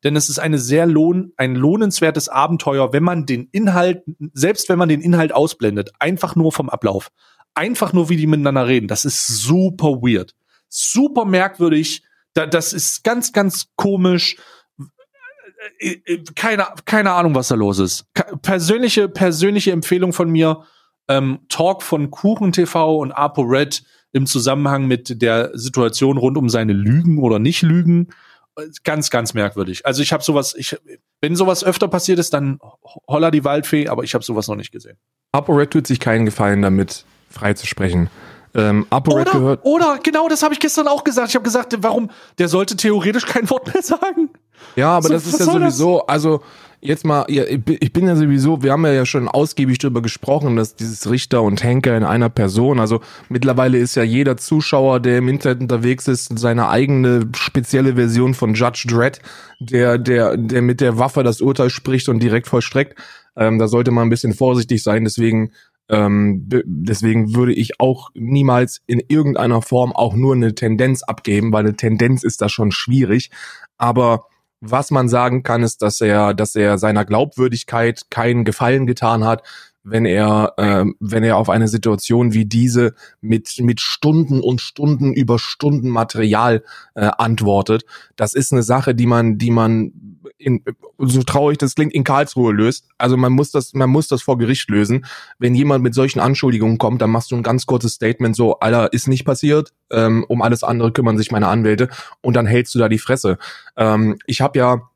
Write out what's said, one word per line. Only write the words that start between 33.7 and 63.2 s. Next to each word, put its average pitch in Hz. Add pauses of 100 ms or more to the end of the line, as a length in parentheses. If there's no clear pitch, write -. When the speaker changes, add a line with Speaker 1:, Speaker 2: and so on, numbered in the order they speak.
Speaker 1:
aber 117
ich -
hab 117
sowas 110
noch 104
nicht 104
gesehen. - (340)
Speaker 2:
ApoRed 143
tut 151
sich 127
keinen 113
Gefallen 101
damit, 98 (260)
frei 101
zu -
sprechen. 87 (440)
Ähm, 107
ApoRed 139
Speaker 1:
Oder, 381
Speaker 2:
gehört 131
Speaker 1:
oder, 302
genau, 311
das 311
hab 302
ich 294
gestern 302
auch 285
gesagt. 240
Ich 226
hab 220
gesagt, 240
warum, 226 (280)
der 180
sollte 190
theoretisch 208
kein 233
Wort -
mehr 370
sagen. 339 (440)
Speaker 2:
Ja, 156
aber 165
Speaker 1:
So, 156
Speaker 2:
das 160
ist 175
Speaker 1:
was 311
Speaker 2:
ja 370
Speaker 1:
soll 339
das? 339
Speaker 2:
sowieso, 175
also 151 (380)
jetzt 147
mal, 147
ja, 139
ich 135
bi-, 156
ich -
bin 180
ja 175
sowieso, 147
wir 135
haben 156
ja 135
schon 127
ausgiebig 135
drüber 123
gesprochen, 135
dass 110
dieses 110
Richter 127
und 101
Henker 123
in 110
einer 113
Person, 117
also 110 (280)
mittlerweile 127
ist 123
ja 127
jeder 123
Zuschauer, 135
der 123
im 123
Internet 131
unterwegs 123
ist, 123
seine 117
eigene 123
spezielle 135
Version 123
von 113
Judge 120
Dredd, 120 (400)
der, 120
der, 117
der 120
mit 123
der 120
Waffe 135
das 120
Urteil 131
spricht 131
und 117
direkt 117
vollstreckt. - (380)